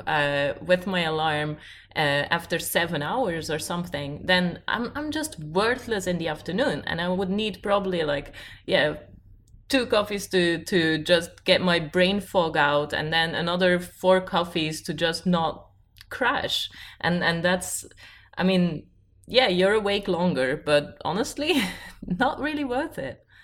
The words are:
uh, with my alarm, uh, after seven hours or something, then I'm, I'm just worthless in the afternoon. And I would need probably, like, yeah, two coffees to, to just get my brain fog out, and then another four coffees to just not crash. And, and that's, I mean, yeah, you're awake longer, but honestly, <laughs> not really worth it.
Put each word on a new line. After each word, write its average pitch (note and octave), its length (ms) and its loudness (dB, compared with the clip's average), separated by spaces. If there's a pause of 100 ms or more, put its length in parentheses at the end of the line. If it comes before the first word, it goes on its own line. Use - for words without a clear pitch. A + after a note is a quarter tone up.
uh, C#3+ 560 0
with F3+ 240 2
my F#3 180 0
alarm, D#3 540 0 (380)
uh, C#3+ 340 2
after E3+ 300 -2
seven E3+ 420 0
hours E3 480 -2
or D#3 80 -2
something, D3 680 -6
then F3+ 440 2
I'm, A#3 280 -2
I'm D4+ 160 -6
just D4+ 280 -6
worthless G3+ 680 -2
in F3 120 0
the E3 80 -2
afternoon. E3+ 580 -2
And E3 160 -4
I F3 80 -2
would F#3 200 -2
need G#3 340 -4
probably, F#3+ 400 0
like, D3 300 -4 (340)
yeah, D3+ 300 2 (720)
two B3+ 180 2
coffees G#3 400 0
to, E3+ 380 2
to D#3+ 340 2
just E3+ 460 0
get F3+ 160 4
my E3+ 180 2
brain F3+ 420 0
fog E3 340 0
out, D3 380 2
and D#3 180 -2
then E3 220 0
another F3 460 2
four F#3 420 2
coffees E3+ 600 -2
to E3 100 -6
just E3 320 -2
not E3+ 420 0 (420)
crash. - 600 -2 (320)
And, F3 220 0
and E3+ 200 0
that's, F#3 400 -2 (540)
I - 60 0
mean, F3+ 440 2 (400)
yeah, A#3+ 200 6
you're F#3 260 4
awake G3+ 340 0
longer, D#3 560 0
but D3 400 2
honestly, C#4 580 0 (240)
<laughs> - 200 -20
not B3+ 340 0
really D4 240 -2
worth C4+ 360 -4
it. - 260 -10 (180)